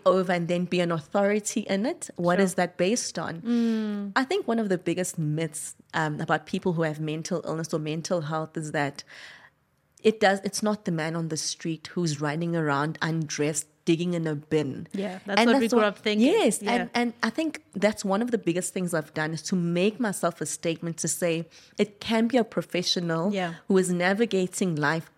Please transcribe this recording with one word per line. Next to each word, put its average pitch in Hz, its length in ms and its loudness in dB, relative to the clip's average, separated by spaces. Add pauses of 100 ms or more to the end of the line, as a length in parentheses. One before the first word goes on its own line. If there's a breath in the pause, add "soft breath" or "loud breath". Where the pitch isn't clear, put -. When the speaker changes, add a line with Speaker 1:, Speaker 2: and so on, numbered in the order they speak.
Speaker 1:
over 185 260 6
and 170 140 0
then 175 200 0
be 180 140 0
an 170 120 2
authority 202 680 0
in 196 240 0
it? 349 300 -6
What 175 200 2
Speaker 2:
Sure. 196 80 4
Speaker 1:
is 180 100 0
that 175 220 0
based 190 420 0
on? 165 240 -6
Speaker 2:
Mm. 220 720 -2
Speaker 1:
I 262 100 2
think 370 220 -2
one 226 140 0
of 214 80 -2
the 185 100 2
biggest 170 400 -4
myths, 156 560 -4 (180)
um, 151 280 -2
about 156 260 0
people 185 280 -2
who 165 80 0
have 156 180 -2
mental 156 440 -4
illness 160 300 -4
or 160 60 -2
mental 156 420 -2
health 156 340 -6
is 156 160 -6
that 143 300 -2 (1000 loud breath)
it 214 180 2
does, 196 240 6
it's - 180 -4
not 208 220 -2
the 180 80 0
man 160 240 -2
on 165 120 -2
the 156 80 -4
street - 580 -6
who's 156 260 0
running 165 340 -2
around 151 480 0
undressed, 156 640 -2 (180)
digging 175 300 2
in 165 120 -2
a 156 100 -2
bin. 147 560 -2
Speaker 2:
Yeah, 190 340 -6
that's 202 140 2
Speaker 1:
And 233 80 6
Speaker 2:
what 240 80 6
we 277 60 4
Speaker 1:
that's 226 100 2
Speaker 2:
grew 240 100 6
Speaker 1:
what 208 60 4
Speaker 2:
up 208 100 -4
thinking. 214 280 4
Speaker 1:
Yes, 320 360 4
Speaker 2:
Yeah. 208 120 0
Speaker 1:
and, 185 200 0
and 240 180 0 (100)
I 226 80 0
think 320 320 -4 (120)
that's 202 300 0
one 196 180 2
of 240 80 -2
the 233 80 2
biggest 175 340 -2
things 180 220 -2
I've 156 200 -4
done 156 180 -2
is 160 100 -8
to - 140 -2
make 175 420 2
myself 190 420 -2
a 156 60 -4
statement 165 520 -4
to 170 100 -2
say 165 380 -2 (320 soft breath)
it 208 220 -2
can 226 280 0
be 247 80 2
a 233 80 4
professional 175 880 -2
Speaker 2:
Yeah. 180 220 -2 (140)
Speaker 1:
who 196 100 6
is 180 120 2
navigating 185 840 2
life 151 420 0